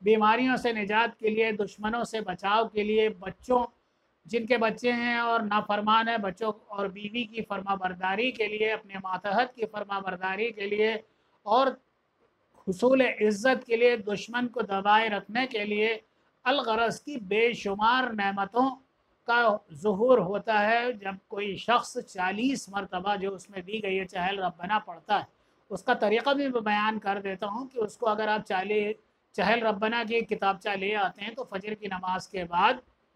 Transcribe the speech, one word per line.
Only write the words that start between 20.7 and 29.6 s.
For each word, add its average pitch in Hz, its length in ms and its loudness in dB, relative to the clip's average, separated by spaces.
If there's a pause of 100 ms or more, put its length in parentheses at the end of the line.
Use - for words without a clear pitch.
जब 196 240 -8 (120)
कोई 202 280 -6
शख्स 240 380 0 (100)
चालीस 208 640 -2
मरतबा 196 460 -4
जो 196 140 -4
उसमें 190 320 -12
दी 208 180 -8
गई 196 160 -2
है 196 100 -2
चहल 190 340 -4
रब्बना 185 400 -2
पढ़ता 180 380 -2
है, 143 80 -8 (440)
उसका 214 260 0
तरीक़ा 233 380 2
भी 277 140 0
मैं 247 160 -2
बयान 214 340 0
कर 202 220 -2
देता 196 260 -6
हूँ 226 220 -6
कि 262 120 -18
उसको 214 260 2
अगर 214 220 4
आप 214 160 2
चाली-, 208 500 0 (400)
चहल 208 260 4